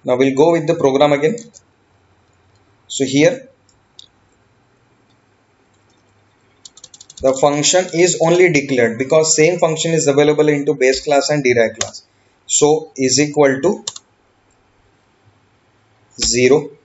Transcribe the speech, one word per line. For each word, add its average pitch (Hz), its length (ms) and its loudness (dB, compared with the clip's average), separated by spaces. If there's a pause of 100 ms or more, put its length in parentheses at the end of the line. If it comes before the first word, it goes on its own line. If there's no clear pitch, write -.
Now 127 120 -2
we'll 135 200 0
go 160 160 4
with 160 160 -2
the 165 80 -2
program 143 360 2
again. 143 240 -2 (1500)
So - 180 -6
here 143 440 0 (3750)
the 131 200 0
function 147 540 0
is 170 280 0
only 170 300 2
declared 131 460 0
because 156 360 0
same 165 240 2
function 165 340 -2
is 156 140 -2
available 147 420 2
into 143 260 -2
base 127 300 0
class 143 260 0
and 151 120 0
derived 117 380 0
class. - 240 -10 (420)
So 151 500 0
is 131 220 -2
equal 143 440 0
to 208 220 -2 (2250)
zero. 123 500 0 (140)